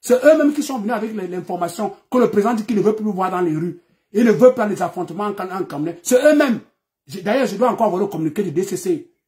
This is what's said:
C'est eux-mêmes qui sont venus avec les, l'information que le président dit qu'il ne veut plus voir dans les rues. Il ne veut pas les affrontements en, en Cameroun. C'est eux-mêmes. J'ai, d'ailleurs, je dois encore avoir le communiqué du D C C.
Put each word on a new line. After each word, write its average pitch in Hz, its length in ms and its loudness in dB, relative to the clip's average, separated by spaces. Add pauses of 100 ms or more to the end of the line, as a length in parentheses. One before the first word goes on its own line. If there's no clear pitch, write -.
C'est 247 200 2
eux-mêmes 302 280 6
qui 294 120 -4
sont 262 140 -6
venus 208 140 -4
avec 220 220 -4
les, 185 140 -6
l'information 180 640 -6 (160)
que 247 80 0
le 233 100 4
président 214 260 0
dit 220 100 -4
qu'il 220 120 -2
ne 190 60 0
veut 214 140 2
plus 214 80 -8
voir 185 260 -2
dans 180 100 -4
les 165 160 0
rues. 160 240 -6 (320)
Il 220 120 2
ne 226 80 6
veut 240 200 8
pas 240 140 -2
les 190 160 -4
affrontements 175 440 -6
en, 208 40 -4
en 185 340 -6
Cameroun. 151 380 -8
C'est 254 200 2
eux-mêmes. 294 380 4 (460)
J'ai, 180 160 -14
d'ailleurs, 240 240 0
je 196 80 -4
dois 233 160 2
encore 220 160 0
avoir 185 160 0
le 196 60 -2
communiqué 160 340 -4
du 180 80 -2
D 165 140 -2
C 185 120 -6
C. 175 380 -4 (140)